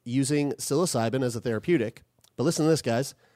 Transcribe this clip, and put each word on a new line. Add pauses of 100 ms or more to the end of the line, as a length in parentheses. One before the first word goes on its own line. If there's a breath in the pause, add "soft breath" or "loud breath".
using
psilocybin
as
a
therapeutic. (340)
But
listen
to
this,
guys. (220)